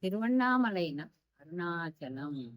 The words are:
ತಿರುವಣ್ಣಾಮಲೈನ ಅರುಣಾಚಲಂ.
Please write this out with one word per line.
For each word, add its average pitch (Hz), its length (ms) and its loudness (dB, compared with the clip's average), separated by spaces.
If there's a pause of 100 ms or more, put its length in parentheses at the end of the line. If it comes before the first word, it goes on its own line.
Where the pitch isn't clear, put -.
ತಿರುವಣ್ಣಾಮಲೈನ 220 1000 2 (400)
ಅರುಣಾಚಲಂ. 156 960 -6 (200)